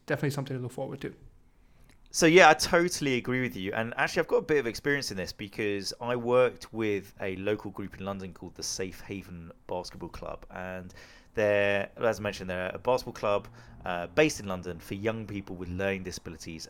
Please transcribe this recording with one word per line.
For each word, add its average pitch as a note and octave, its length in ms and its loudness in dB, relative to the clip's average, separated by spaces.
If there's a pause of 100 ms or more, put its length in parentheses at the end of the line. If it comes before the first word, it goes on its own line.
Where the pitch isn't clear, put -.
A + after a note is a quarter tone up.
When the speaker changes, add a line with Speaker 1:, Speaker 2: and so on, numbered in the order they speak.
Speaker 1:
definitely C#3+ 240 2
something C3+ 260 -4
to B2 60 -4
look B2 100 -6
forward - 300 -6
to. - 100 -8 (1000)
Speaker 2:
So - 140 4
yeah, E3 240 12
I D#3 60 12
totally E3 640 2
agree B2 260 0
with A2 120 -2
you. F#2+ 200 -4
And A2+ 240 -2
actually, C3+ 220 2
I've D#3 80 -2
got A#3 80 2
a A3+ 60 4
bit D3+ 140 2
of B2+ 100 2
experience C#3 440 -2
in G2 80 -6
this F2 140 -6
because G2+ 680 -4
I B2 160 -2
worked A#2+ 560 2
with G#2 480 0
a F#2+ 160 -4
local G#2 360 -2
group G2 260 -10
in F#2+ 80 -8
London G2 260 -8
called E2+ 220 -14
the - 80 -12
Safe - 400 -6
Haven F2 500 -10 (140)
Basketball F2+ 420 -8
Club, - 420 -10
and F#2 440 -10 (400)
they're, G2+ 640 4
as A2+ 200 2
I G#2 40 -6
mentioned, G2 260 -4
they're F#2 240 -4
a - 60 -8
basketball B2 340 0
club, G2+ 360 0 (360)
uh, F2 300 -4
based D3+ 260 4
in G2+ 80 -8
London F2+ 300 -6
for - 160 -10
young A2 320 -4
people G2 300 -8
with F2 120 -8
learning F#2+ 360 -2
disabilities E2+ 640 -12